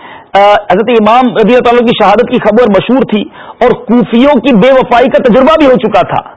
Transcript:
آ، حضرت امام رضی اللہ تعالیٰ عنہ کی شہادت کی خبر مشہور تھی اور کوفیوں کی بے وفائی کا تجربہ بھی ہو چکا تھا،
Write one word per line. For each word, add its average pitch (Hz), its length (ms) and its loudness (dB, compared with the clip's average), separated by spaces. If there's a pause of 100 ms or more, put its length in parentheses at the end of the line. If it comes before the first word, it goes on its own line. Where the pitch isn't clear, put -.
(400)
آ، 208 140 4
حضرت 196 360 -2
امام 226 460 0
رضی 226 200 0
اللہ 254 40 2
تعالیٰ 240 220 0
عنہ 226 40 -2
کی - 180 -2
شہادت 254 280 0
کی 247 60 -2
خبر 233 320 0
مشہور 226 320 0
تھی 208 220 -4 (420)
اور 233 60 2
کوفیوں 240 680 0
کی 254 160 0
بے 233 160 2
وفائی 240 340 0
کا 277 180 -2
تجربہ 262 360 2
بھی 302 60 2
ہو 254 100 4
چکا 190 260 -2
تھا، - 360 -6